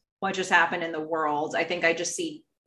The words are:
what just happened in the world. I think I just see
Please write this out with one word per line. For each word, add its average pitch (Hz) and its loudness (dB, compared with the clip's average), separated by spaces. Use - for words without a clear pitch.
what 190 -2
just 185 -2
happened 175 4
in 165 -4
the 165 -6
world. 156 -2
I 165 2
think 175 -2
I 170 4
just 170 -4
see 160 -6